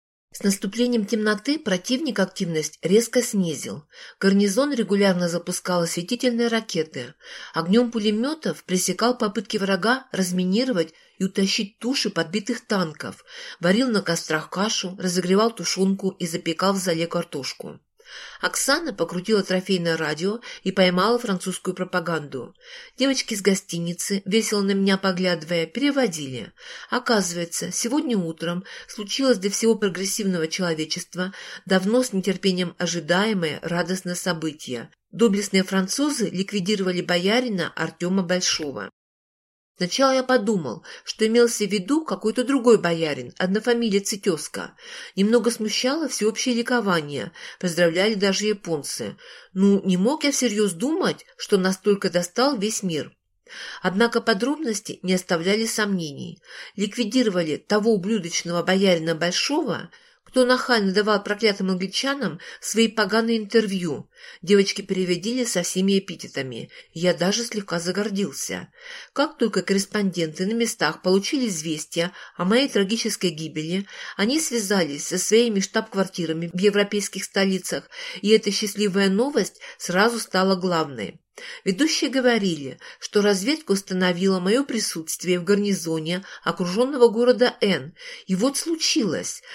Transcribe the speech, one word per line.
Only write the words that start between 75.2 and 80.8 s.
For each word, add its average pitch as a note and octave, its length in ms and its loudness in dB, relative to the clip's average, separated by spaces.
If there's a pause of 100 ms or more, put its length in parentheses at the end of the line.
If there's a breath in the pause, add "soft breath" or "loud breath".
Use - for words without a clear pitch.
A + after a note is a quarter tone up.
штаб-квартирами F3+ 920 -2
в F3+ 60 -4
европейских G3+ 640 0
столицах, F#3+ 640 -2 (320 loud breath)
и G3 80 -2
эта G#3+ 220 6
счастливая G3+ 580 0
новость A3+ 520 0 (160 loud breath)
сразу A3 420 2
стала F#3+ 380 2
главной. D#3 640 -4 (420 loud breath)